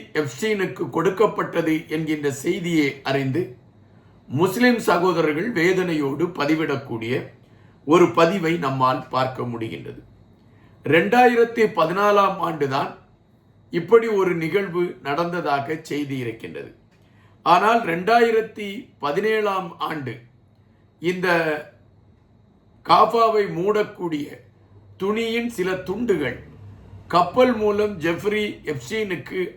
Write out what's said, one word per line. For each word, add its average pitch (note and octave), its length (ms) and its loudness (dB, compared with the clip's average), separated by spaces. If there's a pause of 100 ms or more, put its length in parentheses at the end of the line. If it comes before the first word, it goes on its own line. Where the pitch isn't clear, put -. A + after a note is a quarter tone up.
(200)
எப்ஸ்டீனுக்கு F#3+ 640 -4 (100)
கொடுக்கப்பட்டது E3+ 800 0 (200)
என்கின்ற D3+ 360 -2 (100)
செய்தியை E3+ 480 0 (220)
அறிந்து C#3 320 -2 (840)
முஸ்லிம் G#3+ 600 2
சகோதரர்கள் E3+ 600 2 (100)
வேதனையோடு E3 680 0 (140)
பதிவிடக்கூடிய C#3+ 720 -2 (760)
ஒரு E3+ 200 6 (120)
பதிவை E3 340 2 (120)
நம்மால் C3 360 0 (140)
பார்க்க B2+ 380 -2
முடிகின்றது. - 500 -10 (840)
ரெண்டாயிரத்தி A#3 800 4 (140)
பதினாலாம் G3 580 4 (120)
ஆண்டுதான் C#3+ 440 -4 (800)
இப்படி A3+ 460 2
ஒரு F3 160 2 (100)
நிகழ்வு F3+ 400 -2 (240)
நடந்ததாக D#3 680 -4 (120)
செய்தி C#3 360 -6
இருக்கின்றது. E2 440 -12 (760)
ஆனால் G3+ 360 4 (100)
ரெண்டாயிரத்தி A3 800 2 (360)
பதினேழாம் G3+ 640 -2 (180)
ஆண்டு C3 260 -8 (840)
இந்த F3+ 260 -2 (1600)
காஃபாவை G#3+ 600 4 (120)
மூடக்கூடிய F3+ 680 -4 (760)
துணியின் A3+ 560 -2
சில F#3 120 -2 (200)
துண்டுகள் F#3 500 -2 (720)
கப்பல் G#3 480 4
மூலம் G#3 420 0
ஜெஃப்ரி F3+ 400 -2 (300)
எப்ஸ்டீனுக்கு F#3 680 -6 (160)